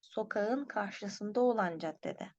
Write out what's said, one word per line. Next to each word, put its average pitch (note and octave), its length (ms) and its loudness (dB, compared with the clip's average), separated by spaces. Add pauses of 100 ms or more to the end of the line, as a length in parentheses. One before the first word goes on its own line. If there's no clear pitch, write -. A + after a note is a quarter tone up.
Sokağın A3 640 0
karşısında G#3 760 -2
olan G#3 380 4
caddede. D#3+ 480 -4 (120)